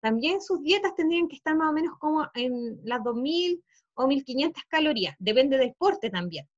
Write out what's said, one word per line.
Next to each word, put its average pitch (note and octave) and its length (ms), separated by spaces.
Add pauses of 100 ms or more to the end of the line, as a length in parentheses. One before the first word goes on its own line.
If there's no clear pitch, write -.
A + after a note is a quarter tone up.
También A#3+ 400
sus F#4 220
dietas F#4+ 320
tendrían E4+ 340
que - 80
estar D#4 180
más D#4 140
o D4+ 40
menos D#4+ 240
como D4+ 360
en A#3+ 500
las A#3 200
dos A#3 120
mil E4+ 480 (300)
o B3+ 120
mil C4+ 200
quinientas C#4 420
calorías, D4 500
depende C4 400
del B3 180
porte G4 340
también F3 360 (120)